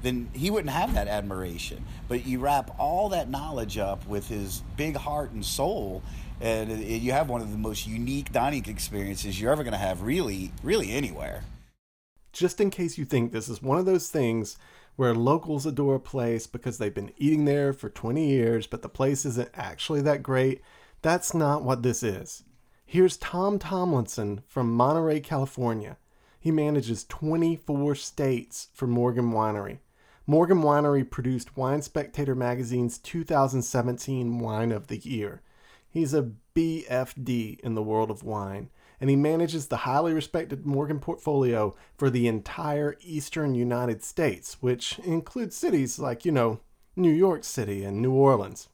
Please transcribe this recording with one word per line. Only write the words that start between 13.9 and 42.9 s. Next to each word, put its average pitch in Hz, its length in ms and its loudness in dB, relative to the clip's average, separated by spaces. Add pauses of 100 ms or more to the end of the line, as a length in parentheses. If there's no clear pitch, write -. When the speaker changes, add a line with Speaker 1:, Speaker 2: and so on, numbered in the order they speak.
Speaker 2:
things 117 480 0 (360)
where 123 180 2
locals 143 540 2
adore 139 260 2
a 131 60 0
place 120 480 -2
because 120 320 -8
they've 104 160 -2
been 101 220 -6
eating 151 280 4
there 143 260 4
for 135 160 -6
twenty 139 420 -2
years, 117 360 4
but 123 160 -8
the 110 80 -12
place 139 380 0
isn't 120 260 -2
actually - 480 -4
that 139 220 2
great, 131 360 2 (440)
that's 170 320 0
not 151 280 4
what 127 200 0
this 120 180 2
is. 98 420 -6 (400)
Here's 180 320 4
Tom 196 440 -2
Tomlinson 131 880 -2
from 117 260 0
Monterey, 151 460 4
California. 123 760 -4 (420)
He 160 100 0
manages 147 540 2
twenty-four 156 880 0
states - 800 -2
for 131 140 -4
Morgan 120 440 2
Winery. 107 460 0 (480)
Morgan 165 380 6
Winery 147 440 4
produced 127 480 -4
Wine 135 280 0
Spectator 143 500 -2
magazine's 123 640 0
two - 260 -6
thousand 135 380 2
seventeen 120 800 -2
Wine 113 320 0
of 101 160 -4
the 101 100 -6
Year. 107 460 -6 (440)
He's 156 280 0
a 131 160 2 (240)
B 165 340 0
F 127 320 0
D 117 420 -2
in 113 120 -2
the 110 80 -2
world 110 280 0
of 104 120 -8
wine, 101 460 -6 (300)
and 131 100 0
he 139 60 6
manages 156 520 2
the 127 100 -4
highly 151 360 0
respected 147 520 -4
Morgan 143 340 0
portfolio 131 760 0 (220)
for 139 120 4
the 120 180 4
entire 147 720 -2